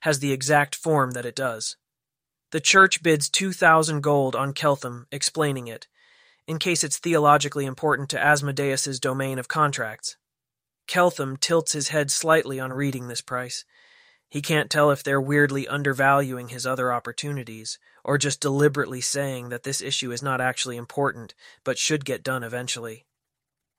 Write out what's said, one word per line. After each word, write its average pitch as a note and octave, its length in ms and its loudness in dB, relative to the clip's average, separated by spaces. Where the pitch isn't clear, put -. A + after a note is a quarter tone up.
has D3+ 180 2
the C#3 140 0
exact C#3+ 420 2
form C#3+ 360 2
that B2 140 -6
it A#2 100 -8
does. A#2 420 -6
The D#3+ 80 -2
church F#3+ 440 6
bids D#3 260 4
two F#3+ 240 -2
thousand D#3+ 480 4
gold C#3+ 340 2
on C3+ 180 -2
Keltham, C3+ 580 -2
explaining C#3 560 -2
it, A2+ 200 -16
in D#3+ 140 -6
case E3+ 240 0
it's D3 140 -4
theologically D3 680 4
important C3+ 440 -2
to - 120 -4
Asmodeus's C#3 760 0
domain C3+ 400 -2
of B2 80 -12
contracts. C3+ 680 -2
Keltham D#3 520 2
tilts E3 320 2
his C#3+ 160 -4
head D3 240 0
slightly D#3 480 2
on C3 140 -6
reading C3 340 -4
this A#2 140 -8
price. B2 420 -8
He D3 140 -6
can't D3+ 280 0
tell D3 220 4
if C#3 100 -2
they're C#3 200 0
weirdly C#3 460 2
undervaluing C#3 840 0
his B2+ 180 -8
other B2+ 240 -2
opportunities, A#2+ 880 -8
or C#3+ 140 2
just C#3 240 0
deliberately C#3 580 2
saying C3 500 -6
that A#2+ 140 -10
this C3+ 180 -6
issue C3 300 -4
is A#2+ 100 -6
not C3 200 -2
actually B2+ 340 -2
important, A#2+ 580 -4
but C3 140 -2
should D3+ 260 -2
get C3 200 -6
done C3 200 -4
eventually. A#2 640 -10